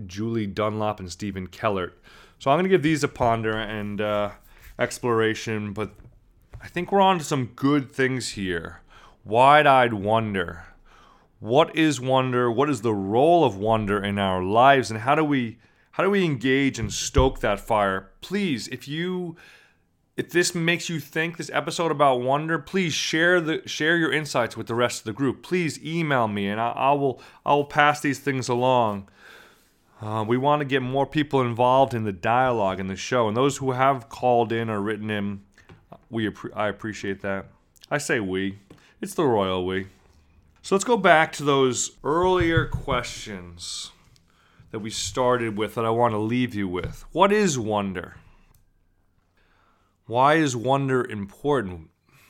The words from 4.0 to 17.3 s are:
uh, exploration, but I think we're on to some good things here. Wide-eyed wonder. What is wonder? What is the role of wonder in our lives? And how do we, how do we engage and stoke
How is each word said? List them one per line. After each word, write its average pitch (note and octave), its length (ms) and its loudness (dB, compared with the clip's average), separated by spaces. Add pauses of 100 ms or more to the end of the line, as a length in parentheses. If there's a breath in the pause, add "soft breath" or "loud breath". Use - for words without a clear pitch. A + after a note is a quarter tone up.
uh, G#2 300 -2 (460 soft breath)
exploration, A2 960 -2
but G2+ 200 -8 (680)
I - 60 -18
think F3 240 -6
we're G3 80 4
on F#3+ 180 4
to D#3 60 -6
some C3+ 220 -2 (100)
good C#3 340 2
things C3 420 -2
here. E2+ 500 -6 (420 loud breath)
Wide-eyed C3 680 6
wonder. G2+ 720 -2 (720 soft breath)
What B2+ 380 2
is D3+ 240 2
wonder? B2+ 500 0
What C3 180 2
is B2 120 -2
the A2+ 120 0
role B2+ 520 4
of G#2 100 0
wonder G#2 480 0
in G2+ 160 -2
our F#2 240 0
lives? A#2 480 4
And A2 80 -6
how C3 160 0
do D#3 80 2
we, C3 360 -2 (320 soft breath)
how D#3+ 120 -2
do F#3+ 60 2
we G3 160 2
engage C3+ 520 0
and G2+ 140 -4
stoke - 480 0